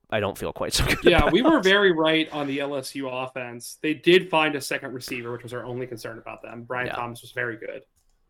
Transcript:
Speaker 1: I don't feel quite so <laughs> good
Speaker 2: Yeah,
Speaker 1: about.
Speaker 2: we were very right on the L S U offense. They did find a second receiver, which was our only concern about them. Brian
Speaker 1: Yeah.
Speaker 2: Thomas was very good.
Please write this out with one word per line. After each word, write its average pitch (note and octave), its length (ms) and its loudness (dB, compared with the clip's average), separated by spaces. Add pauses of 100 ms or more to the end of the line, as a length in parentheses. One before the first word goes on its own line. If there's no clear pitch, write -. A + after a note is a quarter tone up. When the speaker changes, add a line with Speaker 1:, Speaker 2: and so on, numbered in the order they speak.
(120)
Speaker 1:
I A2+ 80 0
don't G2+ 180 -2
feel D#2 160 -6
quite - 200 -4
so - 120 2
<laughs> - 0 -
good - 180 0
Speaker 2:
Yeah, E3+ 140 8
Speaker 1:
about. D3 160 4
Speaker 2:
we G#3 80 4
were D4+ 180 4
very F#3+ 320 6
right D#3+ 400 2
on D3 140 -4
the C#3 140 -2
L C#3+ 160 -4
S C3 180 -6
U C3+ 160 -6
offense. B2 720 -8
They D3+ 140 0
did F3 340 4
find D#3 260 2
a C3+ 60 -6
second C3+ 320 -6
receiver, A#2+ 380 -8
which A#2 100 -10
was A#2+ 100 -14
our A#2+ 140 -8
only B2 220 -6
concern A2+ 320 -12
about A2 240 -14
them. A2+ 220 -14
Brian B2 220 -4
Speaker 1:
Yeah. - 80 -6
Speaker 2:
Thomas A#2+ 280 -8
was A#2+ 80 -20
very A#2+ 260 -4
good. - 240 -12 (480)